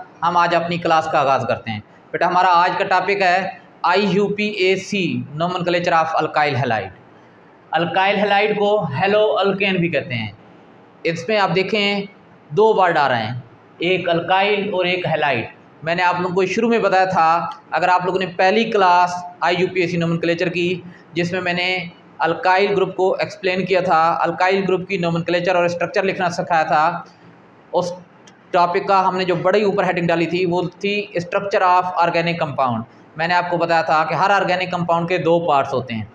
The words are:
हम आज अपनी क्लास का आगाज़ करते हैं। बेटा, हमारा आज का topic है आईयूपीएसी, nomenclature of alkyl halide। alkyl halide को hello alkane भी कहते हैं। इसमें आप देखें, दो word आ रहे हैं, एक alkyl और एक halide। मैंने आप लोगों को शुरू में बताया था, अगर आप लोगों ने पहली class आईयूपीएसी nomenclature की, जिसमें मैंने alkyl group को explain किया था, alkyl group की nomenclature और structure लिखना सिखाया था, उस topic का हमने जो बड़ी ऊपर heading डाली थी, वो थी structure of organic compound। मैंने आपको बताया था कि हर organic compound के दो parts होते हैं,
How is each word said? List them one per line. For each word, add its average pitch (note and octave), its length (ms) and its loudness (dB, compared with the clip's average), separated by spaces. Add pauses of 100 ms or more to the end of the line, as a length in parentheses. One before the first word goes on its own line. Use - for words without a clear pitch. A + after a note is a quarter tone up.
(240)
हम F3 140 0
आज E3+ 160 2
अपनी E3+ 260 0
क्लास E3 340 2
का D#3+ 60 2
आगाज़ C3+ 260 2
करते A#2 260 -4
हैं। G#2 120 -8 (300)
बेटा, E3 140 0
हमारा F3+ 220 2
आज F3+ 280 4
का G3 100 -2
topic G3 340 0
है F#3 400 0 (240)
आईयूपीएसी, F#3+ 1200 0 (340)
nomenclature F3 580 -2
of D#3+ 220 0
alkyl D3+ 400 0
halide। A2 340 -2 (800)
alkyl F3 460 0
halide G#3 420 0
को G3+ 100 2 (240)
hello G3+ 320 2 (140)
alkane G3 380 0
भी E3+ 120 0
कहते B2+ 260 -4
हैं। A2 220 -8 (680)
इसमें E3 340 -2
आप F#3 120 2
देखें, G3+ 560 -2 (440)
दो G#3+ 240 4
word F3+ 220 2
आ C#3+ 100 4
रहे A#2+ 140 0
हैं, A#2+ 220 -6 (400)
एक F3 260 0
alkyl F#3+ 600 0
और F3+ 160 0
एक F3+ 200 -2
halide। C#3+ 500 -2 (280)
मैंने F3 180 -2
आप F3 180 0
लोगों F3 140 -2
को F#3+ 120 2
शुरू A3+ 220 0
में A3+ 120 2
बताया F#3+ 260 4
था, E3+ 200 2 (460)
अगर E3+ 160 0
आप F3+ 160 2
लोगों F#3 140 -2
ने F#3+ 60 -4 (120)
पहली G3+ 300 4
class F3+ 540 2 (220)
आईयूपीएसी F3+ 560 0
nomenclature E3+ 520 -2
की, F3 320 -4 (260)
जिसमें F3 320 -4
मैंने F3+ 500 -4 (300)
alkyl F#3 540 2
group F#3 220 0
को F#3 80 0 (120)
explain F#3 480 -4
किया F3+ 160 2
था, E3+ 200 2 (140)
alkyl F#3 500 0
group F#3 240 0
की G3 100 -2
nomenclature E3+ 560 0
और F3 140 2
structure F3 360 -2
लिखना F#3+ 260 -2
सिखाया E3+ 340 0
था, E3 400 0 (680)
उस F3 200 -2 (600)
topic F#3 340 2
का G3 120 4
हमने F#3 260 0
जो F3 120 0
बड़ी F#3+ 260 2
ऊपर F#3+ 220 0
heading F3 220 0
डाली E3 200 0
थी, F3 180 -2
वो F3 160 0 (160)
थी G3+ 160 -4 (260)
structure G3 460 -2
of F3+ 340 2
organic E3+ 420 0
compound। B2+ 560 -4 (200)
मैंने E3 160 -2
आपको F3 240 0
बताया E3 260 2
था D#3+ 200 2
कि D#3+ 120 -4
हर F#3+ 160 2
organic F3+ 400 0
compound E3+ 380 0
के F3+ 100 2
दो E3 220 2
parts C#3+ 320 0
होते B2 200 -4
हैं, A2 220 -8